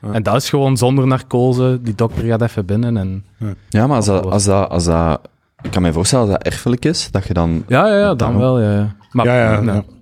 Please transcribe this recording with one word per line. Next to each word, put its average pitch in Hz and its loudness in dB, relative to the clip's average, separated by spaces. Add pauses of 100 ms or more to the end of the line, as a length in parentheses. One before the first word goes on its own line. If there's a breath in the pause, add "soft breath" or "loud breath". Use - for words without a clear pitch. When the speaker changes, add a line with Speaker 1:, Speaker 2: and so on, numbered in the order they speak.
Speaker 1:
Ja. 104 -10
Speaker 2:
En 107 -2
dat 101 0
is 139 -2
gewoon 135 0
zonder 131 2
narcose. 127 0
Die 113 -4
dokter 117 -2
gaat 113 0
even 110 -4
binnen 113 -2
en 95 -6 (120)
Speaker 1:
Ja. 104 -8 (160)
Speaker 3:
Ja, 107 2
maar 143 2
als 110 0
dat, 98 2 (100)
Speaker 2:
Opgelost. 98 0
Speaker 3:
als 98 4
dat, 95 -2
als 85 -2
dat... 82 2 (420)
Ik - -8
kan 95 0
me 85 2
voorstellen 107 2
als 98 0
dat - -2
erfelijk - -2
is, - -2
dat 98 -4
je 95 -4
dan 82 0
Speaker 2:
Ja, 147 2
ja, 202 2
ja, 104 2
Speaker 3:
dat 143 0
Speaker 2:
dan 117 0
Speaker 3:
dan 120 0
Speaker 2:
wel, 127 2
ja, 104 0
ja. 104 -2 (160)
Maar 120 2
Speaker 1:
Ja, 120 2
ja, 104 2
Speaker 2:
nou, 104 0
Speaker 1:
ja. 101 -2 (180)